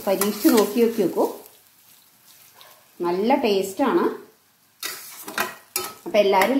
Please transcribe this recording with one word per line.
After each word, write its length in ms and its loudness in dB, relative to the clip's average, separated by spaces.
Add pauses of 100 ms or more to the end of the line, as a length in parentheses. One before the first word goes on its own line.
പരീക്ഷിച്ച് 500 0
നോക്കി 280 2
നോക്കി 200 0
നോക്കൂ. 200 0 (1800)
നല്ല 280 0 (100)
ടേസ്റ്റാണ്. 600 0 (2000)
അപ്പം 200 0
എല്ലാവരും 360 4